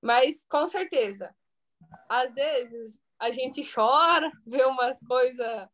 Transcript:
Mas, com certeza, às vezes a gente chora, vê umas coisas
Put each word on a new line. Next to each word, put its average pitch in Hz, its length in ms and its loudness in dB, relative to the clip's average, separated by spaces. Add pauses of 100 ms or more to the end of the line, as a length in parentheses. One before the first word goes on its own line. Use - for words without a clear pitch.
Mas, 254 480 2
com 294 180 2
certeza, 240 640 -4 (760)
às 247 240 -2
vezes 240 680 -6 (180)
a 240 120 -4
gente 262 320 -8
chora, 302 680 2 (140)
vê 254 200 0
umas 254 360 -2
coisas 240 720 -2